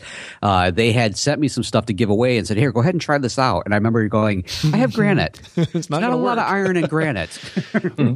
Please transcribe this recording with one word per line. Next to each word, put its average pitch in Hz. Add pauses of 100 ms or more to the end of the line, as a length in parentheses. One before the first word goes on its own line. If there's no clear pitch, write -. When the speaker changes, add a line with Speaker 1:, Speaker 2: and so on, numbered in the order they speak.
(420)
Speaker 1:
Uh, 92
they 113
had 110
sent 147
me 147
some 120
stuff -
to 110
give 101
away 120
and 101
said, 104
"Here, 113
go 120
ahead 160
and 175
try 147
this 139
out." 117
And 98
I 104
remember 113
going, 107 (260)
"I 175
have 254
granite." 196
Speaker 2:
<laughs> -
It's 165
not 151
Speaker 1:
Not 240
Speaker 2:
gonna 247
Speaker 1:
a 247
lot 247
of 226
Speaker 2:
work. 131
Speaker 1:
iron 190
in 165
granite. 139 (420)
Speaker 2:
<laughs> 202 (200)